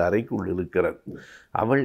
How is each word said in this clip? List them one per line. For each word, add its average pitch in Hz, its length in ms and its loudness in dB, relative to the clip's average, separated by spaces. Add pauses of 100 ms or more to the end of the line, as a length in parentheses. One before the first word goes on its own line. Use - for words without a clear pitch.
அறைக்குள் 95 480 0
இருக்கிறது. 87 460 0 (520)
அவள் 131 320 0